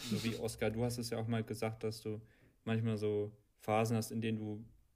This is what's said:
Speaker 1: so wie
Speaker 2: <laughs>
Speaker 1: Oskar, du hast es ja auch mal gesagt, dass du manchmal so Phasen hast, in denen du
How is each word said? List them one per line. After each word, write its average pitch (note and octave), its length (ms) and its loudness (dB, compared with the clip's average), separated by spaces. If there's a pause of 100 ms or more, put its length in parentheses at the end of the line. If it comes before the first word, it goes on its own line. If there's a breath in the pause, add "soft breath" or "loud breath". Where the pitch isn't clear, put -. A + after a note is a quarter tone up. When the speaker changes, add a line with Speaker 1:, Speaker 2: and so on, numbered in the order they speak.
Speaker 1:
so G#2+ 220 0
wie A2+ 120 0
Speaker 2:
<laughs> - 40 -8
Speaker 1:
Oskar, A2+ 300 0
du A2+ 140 0
hast A#2+ 140 0
es A#2 120 -4
ja A2+ 80 0
auch A2+ 100 -2
mal A2+ 160 2
gesagt, A2 400 -4
dass A2 180 -4
du G#2+ 180 -4 (440 soft breath)
manchmal A2+ 320 2
so G#2 360 0 (280)
Phasen A2+ 360 4
hast, A2 140 0
in A2+ 100 -2
denen A2+ 180 0
du G#2+ 260 -6 (320)